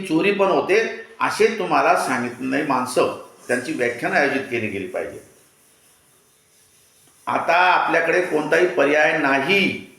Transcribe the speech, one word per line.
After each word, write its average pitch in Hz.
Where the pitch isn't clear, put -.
चोरी 170
पण 196
होते," 180
असे 214
तुम्हाला 165
सांगितले 127
माणसं, 139
त्यांची 123
व्याख्यानं 127
आयोजित 139
केली 113
गेली 95
पाहिजे. 85
आता 165
आपल्याकडे 170
कोणताही 156
पर्याय 151
नाही. 147